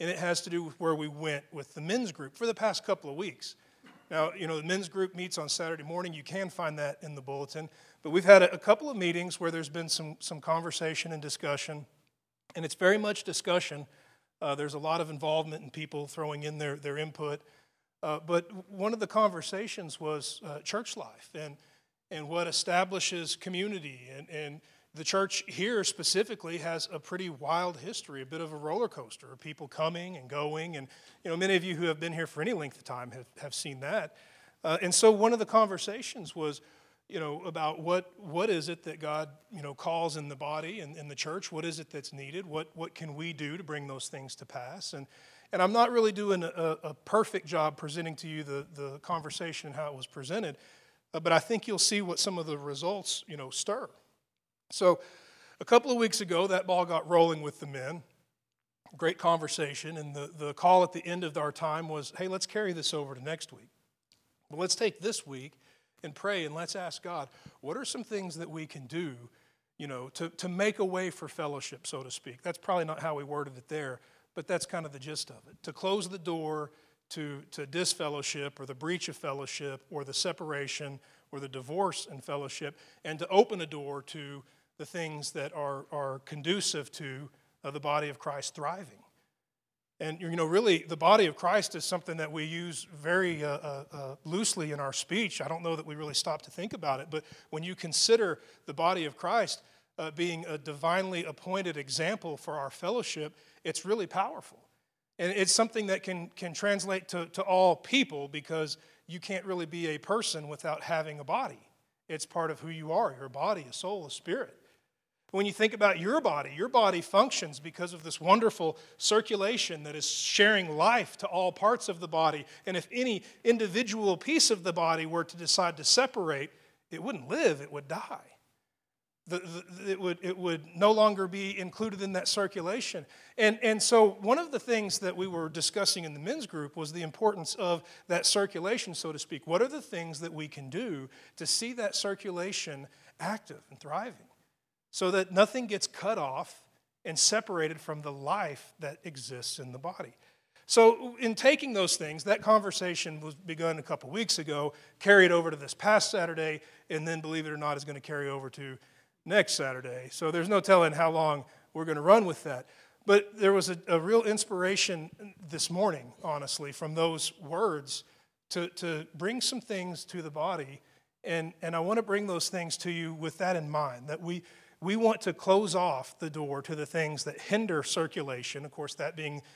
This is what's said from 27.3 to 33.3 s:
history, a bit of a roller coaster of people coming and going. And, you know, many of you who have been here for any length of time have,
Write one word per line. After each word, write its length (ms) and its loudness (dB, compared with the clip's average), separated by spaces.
history, 440 -10
a 40 -12
bit 140 -8
of 120 -8
a 40 -10
roller 320 -2
coaster 440 -14
of 80 -20
people 260 -14
coming 500 -4
and 120 -16
going. 480 -4
And, 120 -10
you 60 -4
know, 60 -2
many 200 4
of 80 2
you 100 -2
who 120 -2
have 120 0
been 140 -4
here 140 -2
for 140 -8
any 120 0
length 240 -6
of 80 -20
time 260 -10
have, 160 -16